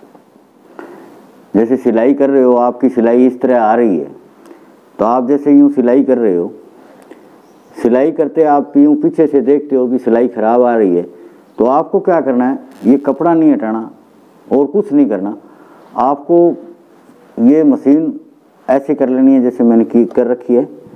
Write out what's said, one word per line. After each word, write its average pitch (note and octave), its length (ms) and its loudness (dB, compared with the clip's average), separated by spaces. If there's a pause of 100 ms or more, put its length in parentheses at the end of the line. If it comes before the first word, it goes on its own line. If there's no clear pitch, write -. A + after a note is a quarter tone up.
(1500)
जैसे A2+ 240 0
सिलाई A#2+ 360 0
कर C#3 160 0
रहे C3+ 140 2
हो, B2 120 2
आपकी B2 340 -2
सिलाई A#2 380 2
इस B2 140 -4
तरह B2+ 200 0
आ A2 140 2
रही A2+ 220 0
है, C#2+ 100 -8 (920)
तो G2+ 60 0
आप A#2+ 220 -2
जैसे C#3+ 240 -2
यूँ C#3+ 180 6
सिलाई C3 340 0
कर B2+ 140 0
रहे A2 180 0
हो, F2 160 -4 (1200)
सिलाई B2+ 360 0
करते D#3 320 -2
आप C#3+ 340 0
यूँ D3 180 4
पीछे D#3+ 320 0
से C#3 140 0
देखते C#3+ 340 0
हो B2+ 120 0
कि B2 100 -2
सिलाई A#2+ 300 0
ख़राब A#2 340 0
आ A#2+ 140 0
रही G2+ 200 0
है, F2 80 -2 (540)
तो A2 80 0
आपको D3 340 0
क्या E3+ 220 0
करना B2+ 280 -2
है, C#3 100 -6 (260)
ये B2+ 120 4
कपड़ा C#3+ 360 -2
नहीं D#3+ 180 2
हटाना A2+ 380 -4 (580)
और C#3 180 0
कुछ G3 280 -4
नहीं C#3+ 120 2
करना, G#2 300 -4 (640)
आपको D3 580 0 (880)
ये D3 220 2
मशीन D3 560 0 (480)
ऐसे C#3 280 -2
कर C3 140 -2
लेनी C3 240 2
है C3+ 80 2
जैसे B2 220 -2
मैंने A#2 220 4
की A#2 200 2
कर A#2+ 220 -2
रखी B2 280 -2
है, C3+ 120 0 (280)